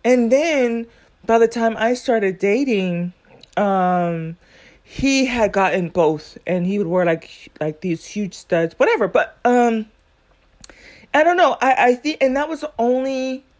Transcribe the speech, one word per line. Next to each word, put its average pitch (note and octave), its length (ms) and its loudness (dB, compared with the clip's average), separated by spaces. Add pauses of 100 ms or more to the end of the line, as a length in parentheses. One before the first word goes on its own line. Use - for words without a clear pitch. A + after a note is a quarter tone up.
and A#3+ 280 2
then C4 540 0 (400)
by A3+ 120 4
the A3+ 100 6
time A3+ 280 -2
I A3+ 180 0
started G#3+ 440 -2
dating, G3 720 -2 (440)
um, F3+ 800 -2 (480)
he C4+ 420 0
had A#3 260 0
gotten F#3 360 0
both, D#3 580 -2
and F3+ 200 -2
he G3+ 120 -2
would G3+ 80 -2
wear, F3+ 180 0
like, D#3+ 200 -2
hu-, - 260 -20 (100)
like, D#3 200 -6
these E3+ 260 -6
huge G#3 280 -8
studs, E3 440 -2
whatever. C#4+ 300 2
But, - 360 -2
um, A#3+ 420 2 (1300)
I D4+ 120 4
don't F4 120 4
know. E4 240 2
I, C4 180 2
I B3 160 4
think, D4 260 -6
and C4+ 160 0
that D4 120 -2
was D#4+ 120 -8
the D4+ 180 -10
only, C4 640 -2 (160)